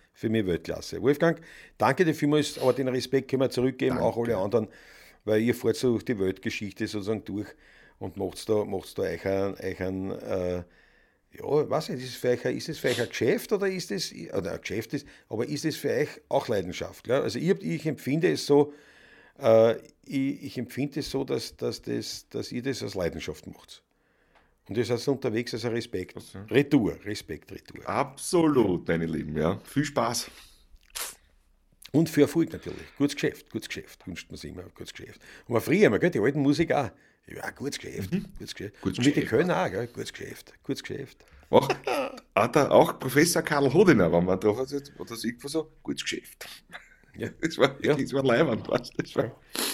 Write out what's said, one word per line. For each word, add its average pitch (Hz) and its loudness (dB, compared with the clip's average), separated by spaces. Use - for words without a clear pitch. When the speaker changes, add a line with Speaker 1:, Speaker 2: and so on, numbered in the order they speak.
Speaker 1:
für - -6
mich 110 2
Weltklasse. 85 -4
Wolfgang, 151 2
danke 135 4
dir 160 2
vielmals, 151 0
aber 127 4
den 131 -2
Respekt 127 -2
können 131 2
wir 127 2
zurückgeben, 127 0
auch 117 0
alle 117 0
Speaker 2:
Danke. 98 -2
Speaker 1:
anderen, 107 0
weil 107 4
ihr 117 4
fahrt 113 0
so 127 2
durch 107 -2
die 120 -2
Weltgeschichte 95 -4
sozusagen 104 -4
durch 101 -6
und 98 -10
macht's 92 -6
da, 104 0
macht's 95 -8
da 98 -4
euch 85 -4
ein, 98 0
euch 92 -8
ein, 95 -4
äh, 90 -4
ja, 139 -2
weiß 147 -2
nicht, 135 -8
ist 127 -12
es 120 -12
für - -2
euch 123 0
ein, 127 -2
ist - -10
es 156 -10
für - -2
euch 120 0
ein 113 -2
Geschäft - 0
oder 202 0
ist 190 -6
es, 196 -4
oder 90 -4
ein 82 -8
Geschäft 104 -6
ist, 143 -6
aber 120 -4
ist 147 -4
es 156 -2
für - -4
euch 123 0
auch 135 0
Leidenschaft, 90 -4
gell? 131 0
Also 113 -4
ich 147 0
hab, 196 2
ich 160 -4
empfinde 156 0
es 143 -2
so, 147 4
äh, 113 8
ich, 139 -4
ich 139 -10
empfinde 143 -6
es 131 -6
so, 139 -2
dass, 135 -6
dass 120 -6
das, - -8
dass 117 -8
ihr 120 -6
das 131 -6
aus 113 -8
Leidenschaft 85 -4
macht. - -20
Und 101 -8
ihr 120 2
seid 117 -4
unterwegs, 120 -2
also 117 -4
Respekt. 110 -6
Speaker 2:
Was, - -16
ja? 95 -14
Speaker 1:
Retour, 123 4
Respekt, 98 -10
Retour. - -16
Speaker 2:
Absolut, 135 2
meine 85 0
Lieben, 73 -4
ja. 82 0
Viel 143 -2
Spaß. 123 -2
Speaker 1:
Und 160 4
für 147 4
Erfolg - 2
natürlich. - -12
Gutes 143 0
Geschäft, - -6
gutes - -8
Geschäft. - -14
Wünscht - -12
man - -14
sich 82 -12
immer, 87 -12
gutes - -14
Geschäft. - -18
Und 117 -2
man 113 2
früher 185 6
immer, 107 6
gell, 175 4
die 131 0
alten 139 2
Musiker 143 2
auch. 98 -8
Ja, - -10
gutes - -8
Geschäft, - -8
Speaker 2:
Mhm. 190 -2
Speaker 1:
gutes - -12
Geschäft. - -12
Speaker 2:
Gutes - -4
Speaker 1:
Und 123 2
mit 143 4
den - 2
Speaker 2:
Geschäft. - -6
Speaker 1:
Kölner 165 2
auch, 151 -2
gell? 104 -4
Gutes - -10
Geschäft, - -16
gutes - -6
Geschäft. - -12
Speaker 2:
Auch, - 6
hat - 4
er 139 6
auch 143 8
Professor 147 2
Karl 143 2
Hodener, 139 8
wenn 85 6
man 92 2
drauf 104 4
hat, 131 -6
oder 95 -12
so 113 -6
irgendwo 123 -8
so, 151 -4
gutes 143 -6
Geschäft. - -10
Speaker 1:
Ja. 113 -6
Speaker 2:
<laughs> - -20
Das 165 -2
war 139 6
Speaker 1:
Ja. 147 2
Speaker 2:
das 135 -2
war 135 0
leibend, 120 2
weißt - 0
du, - 0
das - -14
war 135 2
Speaker 1:
Ja. 117 -10